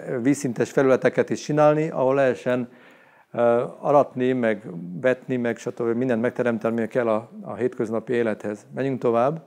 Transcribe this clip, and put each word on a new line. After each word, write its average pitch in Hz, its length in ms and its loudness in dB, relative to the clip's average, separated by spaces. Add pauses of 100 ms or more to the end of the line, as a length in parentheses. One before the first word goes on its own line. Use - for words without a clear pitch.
(220)
vízszintes 127 500 0
felületeket 131 580 2
is 110 120 -4
csinálni, 151 480 4
ahol 131 260 0
lehessen, 127 540 0 (640)
ö, 120 320 2 (160)
aratni, 131 540 2
meg 113 300 0 (380)
vetni, 127 360 0
meg 120 200 -2
stb. 117 380 -4
Mindent 120 260 0
megteremteni 117 680 -2
kell 120 200 -2
a, 110 220 0 (120)
a 117 140 -12
hétköznapi 113 580 -4
élethez. 107 600 -4
Menjünk 131 260 -4
tovább. 127 480 2